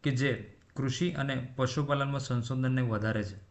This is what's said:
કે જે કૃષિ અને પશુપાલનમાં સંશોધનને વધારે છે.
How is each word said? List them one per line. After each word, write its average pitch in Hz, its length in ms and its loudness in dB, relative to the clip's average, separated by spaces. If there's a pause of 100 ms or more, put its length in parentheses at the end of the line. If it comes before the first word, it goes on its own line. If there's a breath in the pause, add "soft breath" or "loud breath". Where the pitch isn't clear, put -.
કે 147 80 0
જે 127 480 -2 (180)
કૃષિ 135 340 0
અને 135 460 -4
પશુપાલનમાં 139 640 2
સંશોધનને 131 640 0
વધારે 110 400 2
છે. 92 180 -8 (100)